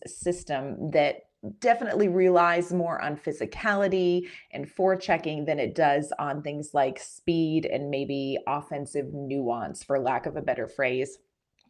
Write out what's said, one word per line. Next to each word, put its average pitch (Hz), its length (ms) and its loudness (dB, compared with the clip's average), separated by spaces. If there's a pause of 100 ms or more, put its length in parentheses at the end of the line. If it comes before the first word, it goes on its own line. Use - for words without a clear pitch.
system 151 880 -6
that 147 340 2 (340)
definitely 233 480 2
relies 175 640 4
more 170 300 0
on 147 160 -4
physicality 185 1080 0 (220)
and 143 160 -8
forechecking 170 760 0
than 151 140 0
it 160 160 -2
does 147 440 4
on 147 240 -4
things 147 300 -8
like 135 260 2
speed 160 680 0
and 143 240 -4
maybe 139 560 -2
offensive 143 640 -6
nuance, 131 720 -6
for 139 160 0
lack 127 240 0
of 156 120 -6
a 151 60 -6
better 123 240 -2
phrase. 131 520 -2 (520)